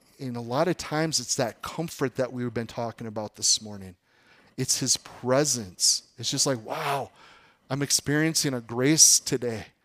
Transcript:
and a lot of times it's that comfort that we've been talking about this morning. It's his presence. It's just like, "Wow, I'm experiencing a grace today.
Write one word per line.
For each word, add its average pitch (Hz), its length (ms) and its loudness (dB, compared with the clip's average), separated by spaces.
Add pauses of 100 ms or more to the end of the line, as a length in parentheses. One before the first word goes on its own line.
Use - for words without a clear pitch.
(200)
and 127 160 -8
a 120 60 -6
lot 127 260 0
of 170 80 2
times 156 460 -2
it's - 140 -4
that 117 260 -2
comfort - 560 -4
that 127 160 -2
we've 123 200 -6
been 113 140 -4
talking 117 400 -8
about 107 300 -8
this - 240 0
morning. 98 340 -14 (640)
It's - 220 0
his 131 180 0
presence. 120 1080 0 (140)
It's 113 120 -4
just 139 160 0
like, 120 200 0
"Wow, 143 460 -4 (580)
I'm 139 120 -2
experiencing 151 720 2
a 123 60 -4
grace 123 640 6
today. 117 460 -2 (180)